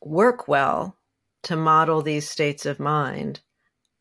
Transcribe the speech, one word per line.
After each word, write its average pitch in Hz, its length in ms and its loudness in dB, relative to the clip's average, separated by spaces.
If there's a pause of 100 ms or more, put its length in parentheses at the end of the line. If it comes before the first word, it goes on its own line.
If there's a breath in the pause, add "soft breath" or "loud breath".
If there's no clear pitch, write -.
work 220 460 0
well 143 480 0 (480)
to 175 120 -6
model 160 460 4
these 151 280 -4
states 147 360 -2
of 143 140 -4
mind 143 640 -4 (600)